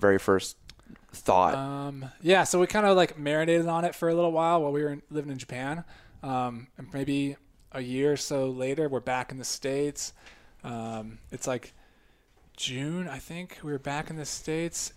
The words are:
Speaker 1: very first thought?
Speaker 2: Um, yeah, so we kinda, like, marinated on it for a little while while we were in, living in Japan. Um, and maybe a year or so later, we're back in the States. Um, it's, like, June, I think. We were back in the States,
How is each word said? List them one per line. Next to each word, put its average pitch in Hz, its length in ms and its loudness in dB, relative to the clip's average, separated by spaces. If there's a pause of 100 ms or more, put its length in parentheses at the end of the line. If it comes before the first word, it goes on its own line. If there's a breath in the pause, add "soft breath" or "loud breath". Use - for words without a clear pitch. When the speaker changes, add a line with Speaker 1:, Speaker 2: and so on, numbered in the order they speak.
Speaker 1:
very 98 180 6
first - 380 2 (560)
thought? 92 420 4
Speaker 2:
Um, 139 560 -8 (100)
yeah, 175 220 6
so 175 160 2
we 180 80 6
kinda, 208 260 4
like, 180 240 4
marinated 160 500 2
on 170 180 0
it 160 100 -2
for 170 140 0
a 165 60 4
little 170 180 4
while 165 280 4
while 143 120 0
we 147 100 0
were 147 60 0
in, 143 200 -8
living 147 220 -4
in 131 60 -6
Japan. 135 480 -6 (380 soft breath)
Um, 127 440 -4 (100)
and 123 160 -14
maybe 139 440 -2 (340)
a 135 100 -8
year 131 320 2
or 139 40 0
so 135 320 -2
later, 135 400 -2
we're 131 100 -2
back 127 320 -2
in 135 60 -12
the 127 80 -10
States. 139 680 -4 (520 soft breath)
Um, 113 560 -8 (120)
it's, - 160 -10
like, 127 240 -4 (880)
June, 151 500 -4
I 131 120 -10
think. 175 440 -12
We 151 80 -8
were 143 80 -4
back 143 300 -6
in 160 80 -10
the 151 80 -8
States, - 720 -4